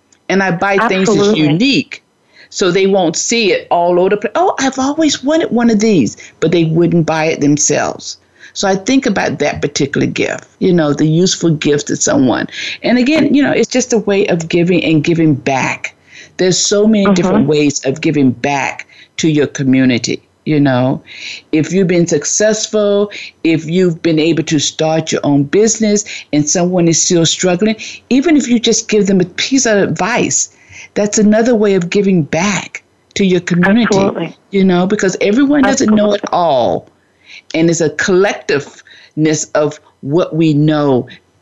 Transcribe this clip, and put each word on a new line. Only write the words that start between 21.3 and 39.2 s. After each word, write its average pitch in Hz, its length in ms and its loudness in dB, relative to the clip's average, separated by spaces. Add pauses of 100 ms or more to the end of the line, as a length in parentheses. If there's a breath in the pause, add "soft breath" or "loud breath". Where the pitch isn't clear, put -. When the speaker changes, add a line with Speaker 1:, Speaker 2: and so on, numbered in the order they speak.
Speaker 1:
if 156 200 0
you've 190 140 2
been 175 200 2
successful, 208 1040 0 (320 loud breath)
if 160 280 0
you've 175 320 0
been 165 160 2
able 160 240 0
to 156 160 -2
start 160 540 -2
your - 120 -4
own 143 200 2
business 208 600 0 (300 loud breath)
and 147 120 0
someone 180 420 0
is 165 140 0
still 170 220 2
struggling, 185 520 0 (340 loud breath)
even 285 260 2
if 247 120 0
you 240 100 2
just 226 320 0
give 208 160 2
them 196 160 2
a - 20 2
piece - 400 -2
of 214 140 2
advice, 196 760 -2 (380 loud breath)
that's 208 240 -2
another 220 380 4
way 208 200 2
of 175 140 0
giving 190 340 2
back 165 600 -4 (320)
to 202 100 0
your 180 160 2
community. 185 440 2 (120)
Speaker 2:
Absolutely. 190 400 -2 (140)
Speaker 1:
You 196 140 2
know, 180 220 2
because 202 360 -2
everyone 269 400 2
doesn't 233 320 2
know 208 180 2
it 202 120 -2
Speaker 2:
Absolutely. - 140 -2
Speaker 1:
all. 127 500 0 (640 loud breath)
And 165 160 2
it's 160 120 -2
a 151 80 0 (640)
collectiveness - 1000 -4